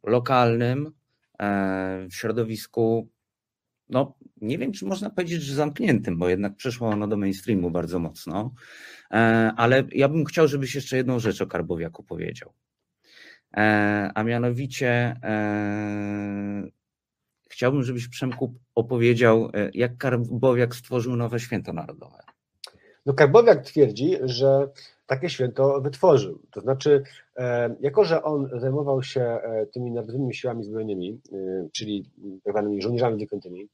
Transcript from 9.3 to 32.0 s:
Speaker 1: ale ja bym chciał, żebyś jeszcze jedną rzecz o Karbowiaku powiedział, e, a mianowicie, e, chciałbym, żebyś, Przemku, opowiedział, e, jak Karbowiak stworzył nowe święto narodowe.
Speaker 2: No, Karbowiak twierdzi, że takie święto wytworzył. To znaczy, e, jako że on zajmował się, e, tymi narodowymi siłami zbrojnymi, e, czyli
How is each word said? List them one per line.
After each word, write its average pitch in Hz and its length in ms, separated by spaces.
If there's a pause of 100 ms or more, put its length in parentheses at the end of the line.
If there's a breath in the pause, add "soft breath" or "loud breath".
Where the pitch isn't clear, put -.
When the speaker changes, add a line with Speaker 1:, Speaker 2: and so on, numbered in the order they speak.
Speaker 1:
ale 120 360
ja 135 160
bym 156 160
chciał, 151 240
żebyś 131 260
jeszcze 135 220
jedną 127 220
rzecz 104 240
o 92 40
Karbowiaku 82 560
powiedział, - 500 (1040 loud breath)
e, 104 580
a 107 100
mianowicie, 120 1000
e, 104 1400 (880)
chciałbym, 131 320
żebyś, 123 260
Przemku, 127 460 (200)
opowiedział, 117 800
e, 101 200
jak 123 220
Karbowiak 123 760
stworzył 123 420
nowe 117 240
święto 104 320
narodowe. - 460 (880 soft breath)
Speaker 2:
No, 139 80
Karbowiak 160 500
twierdzi, 135 580
że 135 460 (380 loud breath)
takie 135 240
święto 135 500
wytworzył. 135 580 (120)
To 104 100
znaczy, 135 420 (340 loud breath)
e, 120 440
jako 143 240
że 160 180
on 143 280 (100)
zajmował 135 420
się, 131 200
e, 113 440
tymi 123 240
narodowymi 120 440
siłami 117 300
zbrojnymi, 107 560 (120)
e, 95 400
czyli 104 320 (400)